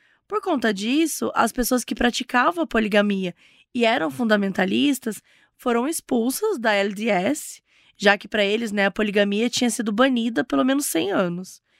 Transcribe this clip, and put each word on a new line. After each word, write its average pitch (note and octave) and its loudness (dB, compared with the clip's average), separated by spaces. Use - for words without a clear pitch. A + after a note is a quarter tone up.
Por G#4 -4
conta B3+ 0
disso, A#3+ 0
as - 0
pessoas B3 0
que - -4
praticavam B3+ 0
a - -10
poligamia G3+ 0
e A#3 0
eram C#4+ 2
fundamentalistas G#3+ 0
foram A#3+ 0
expulsas C4+ -2
da A3 2
L G3+ 0
D G#3 -4
S, A3+ -2
já G3+ 4
que - -14
pra G#3 0
eles, G#3+ -2
né, G3+ 2
a G3 4
poligamia G#3 0
tinha A#3+ 0
sido A3 -4
banida B3 2
pelo C4+ 0
menos C4+ 0
cem F4 -2
anos. F#3 -4